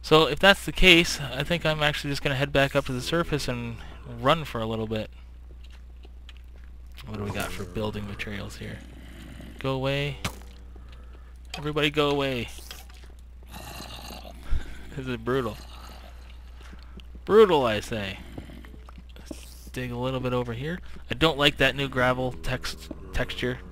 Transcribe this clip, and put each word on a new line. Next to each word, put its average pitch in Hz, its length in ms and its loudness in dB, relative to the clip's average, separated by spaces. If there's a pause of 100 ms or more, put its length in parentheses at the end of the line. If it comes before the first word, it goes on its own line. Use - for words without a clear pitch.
So 156 220 8
if 143 100 0
that's 190 260 8
the 156 80 -4
case, 175 480 8
I 131 220 -4
think 165 240 0
I'm 156 160 2
actually 147 300 2
just 139 100 -2
gonna 143 140 2
head 143 180 0
back 139 220 4
up 139 100 4
to 135 60 -4
the 123 100 -2
surface 160 460 0
and 120 300 -4 (440)
run 147 240 4
for 113 160 -4
a 110 60 0
little 110 180 -2
bit. 107 240 -2 (2000)
What 107 100 -8
do 104 60 -4
we 101 80 -4
got 98 200 -2
for 101 120 -6
building 104 440 -4
materials 101 500 -8
here? - 200 -10 (800)
Go 135 160 -2
away. 139 440 -2 (1400)
Everybody 147 320 2
go 147 220 4
away. 135 380 0 (1000)
<laughs> - 60 -12 (1400)
This 131 120 -6
is 123 100 -2
brutal. 117 400 2 (1700)
Brutal, 180 400 10
I 107 140 4
say. 101 400 -4 (1000)
Let's - 560 -14
dig 123 180 -6
a 120 60 -4
little 127 220 -2
bit 123 140 0
over 123 200 0
here. 151 240 -4 (320)
I 131 60 -2
don't 143 240 4
like 143 180 6
that 135 180 6
new 139 140 0
gravel 127 420 2
text-, - 600 -6 (200)
texture. 123 460 0 (140)